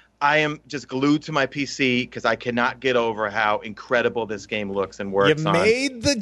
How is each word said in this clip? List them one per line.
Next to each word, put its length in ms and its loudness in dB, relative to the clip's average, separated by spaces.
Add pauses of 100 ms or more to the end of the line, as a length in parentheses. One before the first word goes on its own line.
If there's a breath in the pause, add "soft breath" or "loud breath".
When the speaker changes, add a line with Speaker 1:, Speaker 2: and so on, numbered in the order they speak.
(200 loud breath)
Speaker 1:
I 200 2
am 280 -2
just 200 -10
glued 360 0
to 80 -10
my 140 2
P 200 -6
C 420 0
'cause 180 -10
I 100 2
cannot 460 -2
get 140 2
over 340 0
how 300 0
incredible 680 -2
this 200 -8
game 260 -4
looks 280 -4
and 140 -6
works 280 4
Speaker 2:
You 60 -2
Speaker 1:
on 60 2
Speaker 2:
made 500 2
the 60 2 (120)